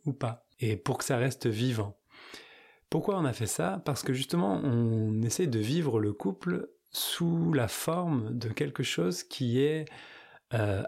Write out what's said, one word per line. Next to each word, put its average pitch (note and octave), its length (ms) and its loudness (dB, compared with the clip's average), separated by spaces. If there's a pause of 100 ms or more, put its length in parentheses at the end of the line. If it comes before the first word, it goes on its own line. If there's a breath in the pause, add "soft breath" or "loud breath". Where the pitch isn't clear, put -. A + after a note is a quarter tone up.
ou C#3 80 0
pas ? A#2 320 -6 (140)
Et A2 180 0
pour - 220 -2
que - 40 -6
ça C3 140 2
reste B2 300 0
vivant. A2 520 0 (920 loud breath)
Pourquoi F#3+ 260 0
on E3 80 2
a B2 80 0
fait A2 140 -2
ça ? F#3 360 -2
Parce C#3 200 -2
que C3+ 100 0
justement, F3 500 0
on A2+ 600 2
essaie D3+ 240 0
de A2+ 120 0
vivre B2+ 400 2
le G#2 140 2
couple F3+ 560 -4 (220)
sous E3+ 600 0
la B2 160 4
forme D3+ 680 -2
de A#2+ 100 -4
quelque C#3 360 -2
chose F3 400 0
qui B2 360 0
est, D#3 240 2 (680 loud breath)
euh, G#2 340 2